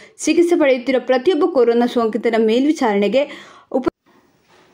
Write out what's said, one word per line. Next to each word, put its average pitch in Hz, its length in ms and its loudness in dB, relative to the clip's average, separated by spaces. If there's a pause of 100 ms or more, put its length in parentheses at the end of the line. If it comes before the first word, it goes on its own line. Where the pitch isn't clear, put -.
(240)
ಚಿಕಿತ್ಸೆ 339 320 2
ಪಡೆಯುತ್ತಿರುವ 262 500 0
ಪ್ರತಿಯೊಬ್ಬ 294 400 0
ಕೊರೋನಾ 240 400 2
ಸೋಂಕಿತರ 233 520 -2
ಮೇಲ್ವಿಚಾರಣೆಗೆ 233 1160 0 (180)
ಉಪ-, 240 200 -6 (840)